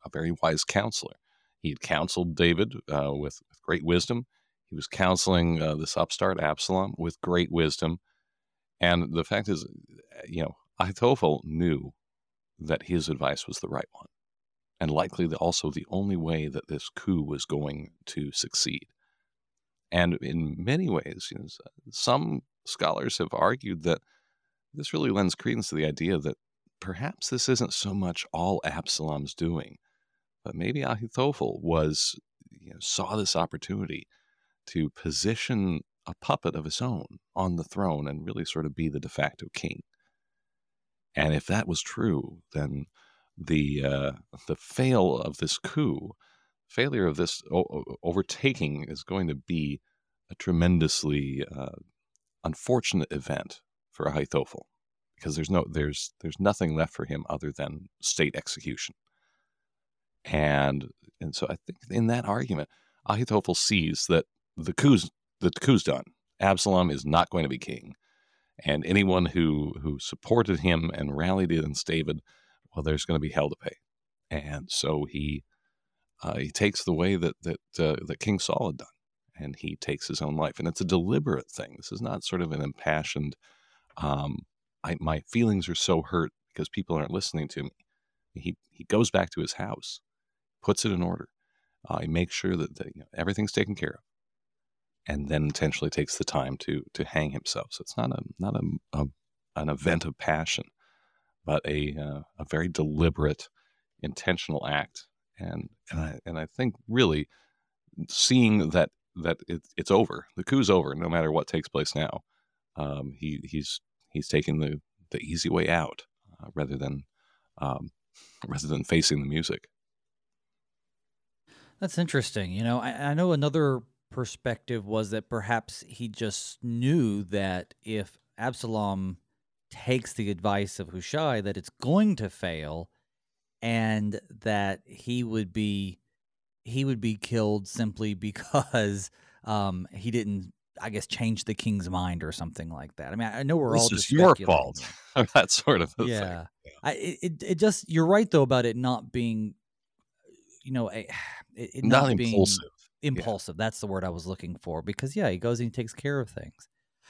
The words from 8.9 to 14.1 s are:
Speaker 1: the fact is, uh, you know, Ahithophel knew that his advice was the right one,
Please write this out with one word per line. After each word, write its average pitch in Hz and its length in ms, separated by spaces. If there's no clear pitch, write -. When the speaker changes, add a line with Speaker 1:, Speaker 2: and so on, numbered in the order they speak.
Speaker 1:
the 82 120
fact 104 240
is, 90 160
uh, - 640
you 82 160
know, - 140
Ahithophel 92 680
knew 78 480
that 78 260
his 82 240
advice 69 380
was - 120
the - 100
right - 240
one, - 140